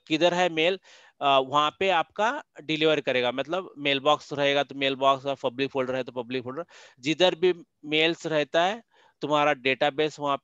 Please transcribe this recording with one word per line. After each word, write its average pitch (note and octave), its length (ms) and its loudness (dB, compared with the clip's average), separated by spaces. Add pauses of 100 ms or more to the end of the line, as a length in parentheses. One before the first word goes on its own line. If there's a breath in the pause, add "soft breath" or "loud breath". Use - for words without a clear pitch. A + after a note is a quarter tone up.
किधर D#3+ 260 2
है F3+ 160 0
मेल, E3 300 0 (420 loud breath)
अ, C#3 180 4
वहाँ D3 400 0
पे F#3+ 100 0
आपका G3+ 540 -2 (200)
डिलीवर D3+ 380 0
करेगा, B2 300 0
मतलब D3 460 -6
मेल C#3+ 220 0
बॉक्स D3 340 0
रहेगा C#3+ 300 2
तो C3+ 120 -10
मेल C#3 200 -2
बॉक्स C3+ 300 2
और C3+ 180 -4
पब्लिक B2+ 280 -4
फोल्डर B2+ 240 -2
है C3 80 -2
तो B2 80 -14
पब्लिक B2 320 -8
फोल्डर, C3 220 -10 (340 loud breath)
जिधर D#3+ 360 2
भी F3 180 2 (320)
मेल्स D#3 420 0
रहता D#3 360 0
है G#3+ 200 -2 (380 soft breath)
तुम्हारा D3 320 2
डेटाबेस, C#3 680 -2
वहाँ C#3+ 240 -2